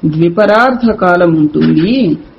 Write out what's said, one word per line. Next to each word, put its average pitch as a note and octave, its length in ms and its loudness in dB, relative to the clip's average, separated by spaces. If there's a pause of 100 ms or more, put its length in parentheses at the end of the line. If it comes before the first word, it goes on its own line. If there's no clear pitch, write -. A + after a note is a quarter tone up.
ద్విపరార్థ G3+ 840 0
కాలం F3 440 0
ఉంటుంది. D#3+ 800 0 (220)